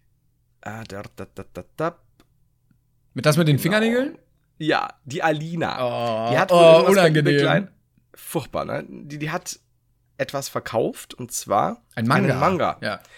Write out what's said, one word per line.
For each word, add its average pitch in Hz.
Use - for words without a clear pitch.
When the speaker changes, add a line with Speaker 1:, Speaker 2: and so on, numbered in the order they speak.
Speaker 1:
Ah, 110
da, 98
da, 98
da, 98
da, 90
da. 165
Speaker 2:
Mit 127
das 151
mit 165
den 147
Speaker 1:
Genau. -
Speaker 2:
Fingernägeln? 233
Speaker 1:
Ja, 151
die 139
Alina. 156
Speaker 2:
Oh, 117
Speaker 1:
Die 123
hat 185
wohl 175
Speaker 2:
oh, 170
Speaker 1:
irgendwas 170
bei 196
Speaker 2:
unangenehm. 156
Speaker 1:
eBay 143
Klein-, 165
furchtbar, -
ne? 131
Die, 147
die 151
hat -
etwas 139
verkauft, -
und 123
zwar 143
Speaker 2:
Ein 113
Manga. 156
Speaker 1:
einen 127
Manga. 143
Speaker 2:
Ja. 104